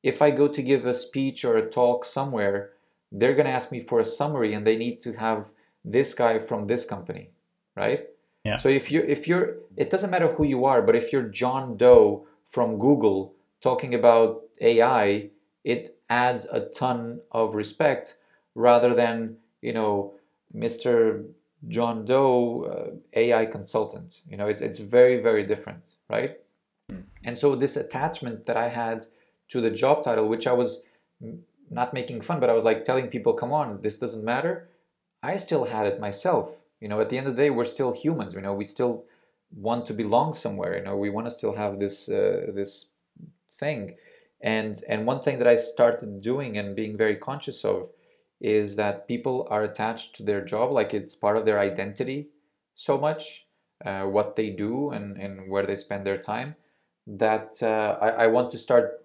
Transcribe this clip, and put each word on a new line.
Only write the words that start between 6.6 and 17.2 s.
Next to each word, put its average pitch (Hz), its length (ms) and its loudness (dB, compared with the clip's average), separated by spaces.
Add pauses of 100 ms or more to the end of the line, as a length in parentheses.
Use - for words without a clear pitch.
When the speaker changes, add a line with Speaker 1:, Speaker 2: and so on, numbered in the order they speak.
Speaker 1:
this 120 180 -2
company," - 440 -12 (480)
right? 110 300 -2 (360)
Speaker 2:
Yeah. 107 140 -2
Speaker 1:
So - 100 0
if 135 240 2
you're, 156 140 2
if 143 220 -2
you're, 175 300 0 (200)
it - 120 -2
doesn't 190 220 -2
matter 170 160 2
who 165 160 0
you 135 220 2
are, 131 160 6
but 117 140 4
if - 180 -2
you're 123 160 0
John 127 480 -4
Doe 113 480 8 (200)
from 117 340 -2
Google 110 560 4 (260)
talking 127 320 0
about 113 480 6 (180)
A 117 220 6
I, 104 480 2 (340)
it - 360 -4 (100)
adds 123 420 2
a 117 100 -2
ton 120 600 -6 (100)